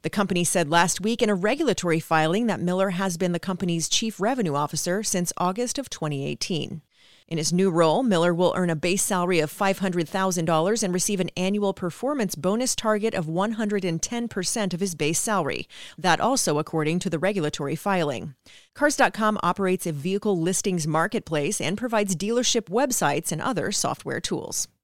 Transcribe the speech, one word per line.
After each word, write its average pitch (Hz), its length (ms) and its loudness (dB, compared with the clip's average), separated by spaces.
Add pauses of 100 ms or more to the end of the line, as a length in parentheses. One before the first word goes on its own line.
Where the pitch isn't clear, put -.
The 170 80 -4
company 185 340 0
said 165 260 2
last 170 300 4
week 226 220 0
in 214 60 4
a 208 60 4
regulatory 196 640 0
filing 165 480 2
that 196 140 0
Miller 185 300 2
has 180 260 -2
been 175 160 0
the 170 80 -2
company's 175 480 -2
chief 220 320 -2
revenue 208 340 0
officer 160 480 -2
since 175 340 -2
August 190 400 -2
of 262 140 -8
twenty 147 340 -4
eighteen. 147 580 -4 (440)
In 165 120 -4
his 147 140 0
new 185 180 4
role, 165 320 4
Miller 175 320 4
will 170 220 4
earn 175 140 2
a 160 40 0
base 175 300 0
salary 180 340 2
of 151 140 0
five 196 260 0
hundred 175 300 0
thousand 185 380 0
dollars 175 360 2
and 185 100 0
receive 185 280 0
an 185 160 0
annual 196 360 0
performance 226 600 -2
bonus 208 400 0
target 214 400 0
of 160 140 -2
one 190 240 0
hundred 208 320 -2
and 165 180 -2
ten 240 240 -4
percent 196 480 -2
of 165 60 -6
his 185 160 -2
base 156 240 0
salary. 175 480 -2 (280)
That 160 240 2
also 202 380 2
according 156 420 0
to 180 100 -4
the 160 100 -2
regulatory 160 560 -2
filing. 151 580 -2 (400)
Cars 294 220 2
dot 196 180 4
com 214 300 0
operates 185 420 0
a 165 60 -2
vehicle 185 480 0
listings 175 480 0
marketplace 160 720 0
and 180 180 -2
provides 214 380 0
dealership 226 460 0
websites 175 680 0
and 156 100 -4
other 196 300 -2
software 135 500 -4
tools. - 460 -6 (180)